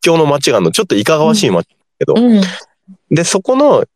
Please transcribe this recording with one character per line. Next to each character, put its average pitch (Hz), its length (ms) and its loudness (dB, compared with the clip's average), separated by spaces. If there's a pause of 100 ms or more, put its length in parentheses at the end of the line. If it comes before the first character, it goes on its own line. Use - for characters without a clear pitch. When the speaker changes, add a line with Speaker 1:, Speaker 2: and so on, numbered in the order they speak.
Speaker 1:
境 170 160 0
の 160 100 2
町 - 240 -2
が 117 60 0
あ 98 40 0
る 87 60 0
の、 80 60 0
ち - 80 -4
ょ 208 40 -4
っ - 20 -6
と 107 100 -2
い 104 80 -2
か 160 140 0
が - 60 0
わ 226 100 2
し 202 120 0
い 110 40 0
町 85 180 -2
だ - 60 -20 (240)
け - 80 -6
ど。 - 100 0
Speaker 2:
う 226 40 2
ん。 233 180 2
う - 20 2
ん。 - 20 0 (680)
Speaker 1:
で、 160 140 0
そ 196 160 -2
こ 254 160 -2
の 262 280 2 (120)